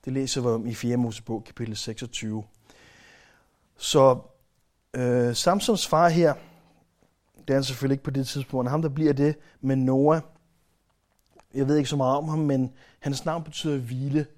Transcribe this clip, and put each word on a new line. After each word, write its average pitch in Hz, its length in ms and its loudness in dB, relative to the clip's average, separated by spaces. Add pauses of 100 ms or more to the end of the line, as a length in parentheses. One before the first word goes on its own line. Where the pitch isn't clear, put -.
Det 131 80 -6
læser 135 280 -2
vi 123 60 -2
om 113 200 0
i 117 80 -6
fjerde 120 220 -2
Mosebog, 113 480 -4
kapitel 110 320 -10
seksogtyve. 110 680 -8 (1300)
Så, 135 440 4 (760)
øh, 123 400 0
Samsons 196 520 0
far 165 220 4
her, 165 260 4 (1040)
det - 120 -10
er 135 40 2
han 139 100 2
selvfølgelig 135 300 -2
ikke 135 100 -8
på 143 60 -4
det 131 180 -4
tidspunkt, 127 420 -4
ham 156 120 0
der 160 60 -2
bliver 147 240 2
det, 147 240 2 (240)
men 135 240 0
Noah, 139 360 4 (1300)
jeg 135 140 0
ved 147 80 4
ikke 143 140 0
så 151 60 -2
meget 131 200 2
om 156 120 -4
ham, 156 100 -2
men 135 340 0 (280)
hans 139 240 -6
navn 165 200 -4
betyder 151 340 -4
hvile, 135 480 -4 (120)